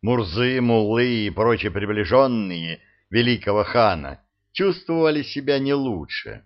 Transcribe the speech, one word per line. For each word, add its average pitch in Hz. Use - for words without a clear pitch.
Мурзы, 120
муллы 117
и -
прочие 104
приближённые 101
великого 104
хана 87
чувствовали 165
себя 139
не 139
лучше. 107